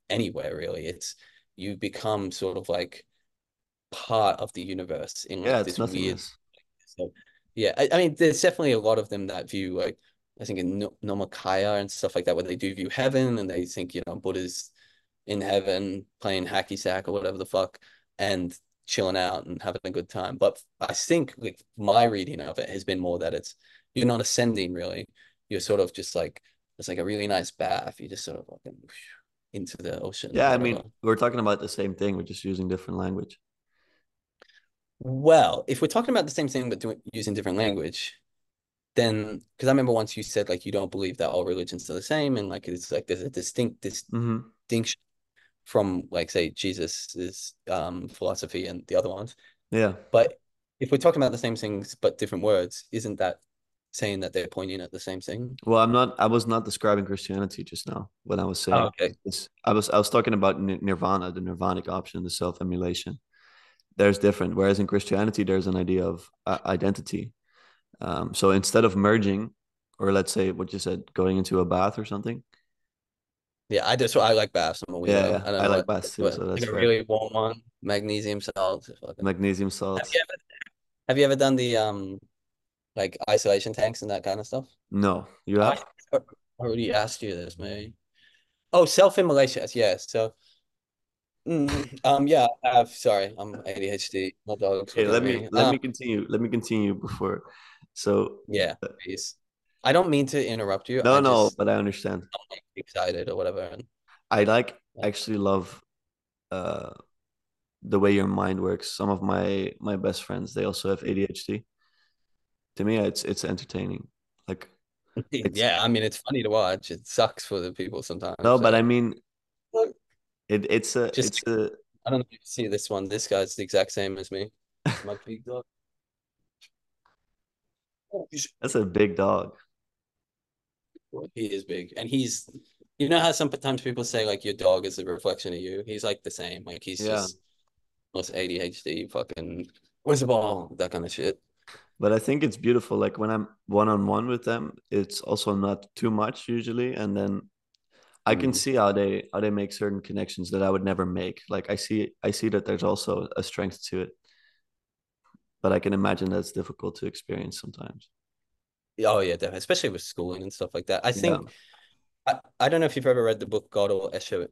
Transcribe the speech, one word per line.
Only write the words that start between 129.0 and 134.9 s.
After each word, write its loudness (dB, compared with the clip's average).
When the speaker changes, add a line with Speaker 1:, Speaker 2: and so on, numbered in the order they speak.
Speaker 2:
dog. 0
Speaker 1:
He -6
is -6
big. -8
And -8
he's, -2
you 0
know 4
how 4
sometimes -2
people -4
say, 0
like, -2
your -2
dog 4
is -6